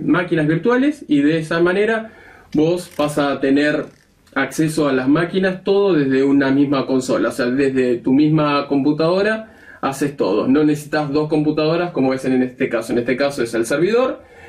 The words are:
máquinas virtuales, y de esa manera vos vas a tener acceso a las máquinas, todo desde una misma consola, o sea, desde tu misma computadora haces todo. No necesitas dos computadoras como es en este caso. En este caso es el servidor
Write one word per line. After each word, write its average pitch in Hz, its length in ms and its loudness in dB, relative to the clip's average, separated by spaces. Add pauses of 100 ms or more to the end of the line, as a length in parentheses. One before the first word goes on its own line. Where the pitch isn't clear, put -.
máquinas 170 420 0
virtuales, 247 600 0
y 143 140 2
de 156 160 2
esa 165 220 -4
manera 208 520 0 (400)
vos 170 460 0
vas 147 180 -2
a 139 240 -2
tener 143 460 0 (480)
acceso 147 560 -2
a - 20 0
las 131 160 0
máquinas, 180 560 0
todo 196 300 2
desde 135 280 2
una 139 280 2
misma 139 340 2
consola, 123 460 0
o - 20 -8
sea, 123 140 -4
desde 127 500 0
tu 127 160 -2
misma 147 560 2
computadora 165 840 0 (280)
haces 139 340 -4
todo. 104 320 0
No 147 160 4
necesitas 151 480 -2
dos 151 160 0
computadoras 156 640 0
como 131 200 0
es 131 120 -6
en 131 180 2
este 127 260 -4
caso. 113 240 -4
En 117 60 0
este 123 180 -2
caso 139 280 -2
es 113 100 -6
el 117 120 -2
servidor 233 560 0 (260)